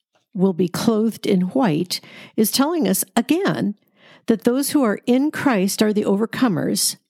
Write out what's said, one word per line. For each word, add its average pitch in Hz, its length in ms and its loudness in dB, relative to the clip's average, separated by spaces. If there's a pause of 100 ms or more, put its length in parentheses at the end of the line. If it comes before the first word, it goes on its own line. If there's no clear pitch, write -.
(340)
will 190 180 0
be 175 160 -2
clothed 220 580 -2
in 185 160 2 (140)
white 180 460 -2 (340)
is 214 140 0
telling 294 360 0
us 190 200 0 (100)
again 247 580 0 (520)
that 226 180 0
those 262 260 0
who 294 120 2
are 208 240 0
in 262 240 2
Christ 202 520 0
are 214 120 2
the 208 100 0
overcomers, 208 920 0 (140)